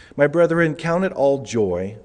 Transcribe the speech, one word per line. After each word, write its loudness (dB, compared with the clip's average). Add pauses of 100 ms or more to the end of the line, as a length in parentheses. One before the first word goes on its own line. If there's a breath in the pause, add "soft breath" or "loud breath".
(160 loud breath)
My 4
brethren, 2
count -2
it -2
all 0
joy -2